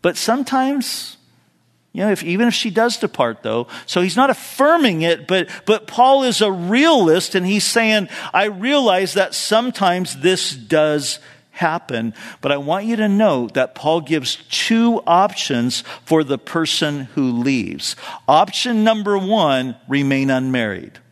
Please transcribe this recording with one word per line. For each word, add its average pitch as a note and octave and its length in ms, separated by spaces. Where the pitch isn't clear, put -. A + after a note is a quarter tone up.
But F3 160
sometimes, C4 960
you F3+ 100
know, G#3 80
if, F3+ 120
even F#3+ 260
if - 40
she A3+ 180
does A3+ 260
depart, A#2+ 460
though, A2+ 240
so - 160
he's F3+ 160
not C4+ 120
affirming C4+ 760
it, E3 240
but, F3+ 200
but G#3+ 220
Paul C4+ 360
is B3 180
a G#3 100
realist, F#3+ 840
and F3+ 100
he's G3 180
saying, G#3+ 460
"I G3 120
realize G#3 680
that F#3+ 200
sometimes F#3+ 840
this F3+ 340
does D3 680
happen," B2 600
but C#3+ 100
I C#3+ 60
want E3 280
you A3+ 120
to G#3+ 100
note F#3 460
that B2+ 220
Paul D#3+ 260
gives C#3 340
two A3+ 580
options E3+ 760
for D#3+ 220
the C3+ 120
person D3+ 680
who C3 160
leaves. A#2+ 640
Option G#3+ 560
number G#3+ 340
one, D3+ 600
remain C3+ 420
unmarried. B2+ 680